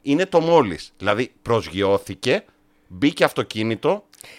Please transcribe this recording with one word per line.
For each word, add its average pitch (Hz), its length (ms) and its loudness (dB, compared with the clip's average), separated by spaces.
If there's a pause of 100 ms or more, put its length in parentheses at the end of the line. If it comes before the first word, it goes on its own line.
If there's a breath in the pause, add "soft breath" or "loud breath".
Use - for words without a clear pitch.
είναι 160 240 0
το 175 140 2
μόλις. 156 560 2
Δηλαδή 104 360 -2 (100)
προσγειώθηκε, 98 1040 -2 (440)
μπήκε 143 360 0
αυτοκίνητο, 113 800 -2 (340 loud breath)